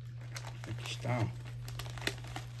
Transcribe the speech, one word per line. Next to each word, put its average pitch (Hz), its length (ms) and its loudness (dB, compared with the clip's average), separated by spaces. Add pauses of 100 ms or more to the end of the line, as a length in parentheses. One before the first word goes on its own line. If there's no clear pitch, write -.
(680)
Aqui - 220 -2
está, 120 280 4
ó. - 80 8 (1300)